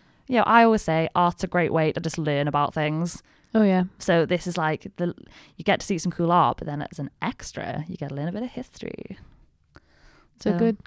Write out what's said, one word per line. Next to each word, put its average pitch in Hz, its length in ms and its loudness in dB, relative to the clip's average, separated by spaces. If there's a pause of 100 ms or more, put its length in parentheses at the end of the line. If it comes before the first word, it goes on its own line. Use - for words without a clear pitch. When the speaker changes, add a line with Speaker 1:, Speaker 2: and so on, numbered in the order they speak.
(280)
Speaker 1:
you 254 100 0
know, 214 60 4
I 233 200 8
always 220 180 6
say 160 340 0
art's 175 280 2
a 185 40 -4
great 170 240 0
way 156 200 2
to - 100 -6
just 165 160 -4
learn 147 300 0
about 143 260 -2
things. 156 480 -2 (320)
Speaker 2:
Oh, 220 100 4
yeah. 185 220 4 (140)
Speaker 1:
So 170 260 2
this 170 220 -2
is, 175 100 -4
like, 156 400 -4
the, 175 180 -4 (400)
you - 80 -18
get - 160 2
to - 60 -10
see 196 120 -2
some 170 140 -4
cool 170 200 -2
art, 160 260 4
but - 100 -10
then 147 140 -6 (100)
as - 80 -16
an 143 100 -8 (120)
extra, - 640 -8
you 180 80 -12
get 139 140 -10
to 135 60 -10
learn 143 120 -6
a 175 60 -6
bit 214 100 -8
of 247 60 -10
history. - 680 -14 (1200)
Speaker 2:
So 214 100 0
Speaker 1:
So 175 80 0
Speaker 2:
good, 226 280 2